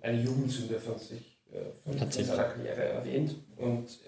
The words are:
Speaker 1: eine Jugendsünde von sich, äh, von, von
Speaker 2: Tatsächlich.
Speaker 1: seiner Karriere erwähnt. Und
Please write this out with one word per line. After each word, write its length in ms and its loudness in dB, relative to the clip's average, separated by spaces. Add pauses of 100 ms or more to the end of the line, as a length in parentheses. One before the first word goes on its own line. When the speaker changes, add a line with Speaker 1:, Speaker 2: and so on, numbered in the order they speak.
Speaker 1:
eine 220 2
Jugendsünde 560 2
von 200 -4
sich, 380 -14 (160)
äh, 40 -10 (260)
von, 100 -4
von 60 0
Speaker 2:
Tatsächlich. 380 2
Speaker 1:
seiner 120 4
Karriere 360 -4
erwähnt. 500 2 (220)
Und 320 0 (200)